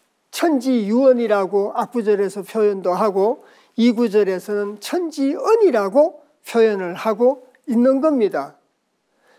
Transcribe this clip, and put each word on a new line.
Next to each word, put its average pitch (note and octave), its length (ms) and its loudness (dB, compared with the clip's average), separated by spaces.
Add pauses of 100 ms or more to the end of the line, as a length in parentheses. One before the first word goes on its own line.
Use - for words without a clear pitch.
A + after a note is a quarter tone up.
(320)
천지유언이라고 A#3 1400 0
앞구절에서 G3+ 680 -2
표현도 F#3+ 500 -2
하고 G3+ 520 -2 (300)
이 A#3 160 4
구절에서는 G#3 880 -2
천지언이라고 D4+ 1400 0 (240)
표현을 G#3 460 0
하고 A#3 540 0 (200)
있는 C4 340 2
겁니다. G#3 540 0 (840)